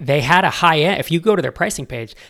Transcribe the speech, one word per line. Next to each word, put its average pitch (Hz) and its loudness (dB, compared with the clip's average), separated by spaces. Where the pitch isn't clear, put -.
They 139 2
had 165 4
a 175 0
high 160 2
end, 170 0
if 123 -8
you 165 0
go 208 2
to 175 -2
their 123 -6
pricing 175 -6
page, 117 -12